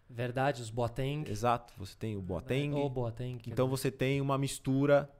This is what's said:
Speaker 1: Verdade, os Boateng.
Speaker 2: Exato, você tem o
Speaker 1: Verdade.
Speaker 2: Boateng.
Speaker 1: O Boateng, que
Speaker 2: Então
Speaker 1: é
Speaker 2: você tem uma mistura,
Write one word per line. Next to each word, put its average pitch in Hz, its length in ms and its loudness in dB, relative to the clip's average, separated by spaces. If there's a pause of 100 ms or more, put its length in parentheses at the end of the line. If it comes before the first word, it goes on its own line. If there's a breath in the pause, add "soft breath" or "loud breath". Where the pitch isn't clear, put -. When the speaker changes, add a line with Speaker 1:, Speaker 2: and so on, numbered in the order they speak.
Speaker 1:
Verdade, 123 540 -2
os 110 80 -10
Boateng. 131 580 -2
Speaker 2:
Exato, 117 480 0
você 95 180 -12
tem 110 220 -6
o - 20 -4
Speaker 1:
Verdade. 92 80 -6
Speaker 2:
Boateng. 127 460 -2
Speaker 1:
O 143 160 0
Boateng, 123 480 -6
que 120 140 -12
Speaker 2:
Então 127 160 2
Speaker 1:
é - 20 0
Speaker 2:
você 131 220 0
tem 135 280 2
uma 139 200 0
mistura, 139 680 4 (120)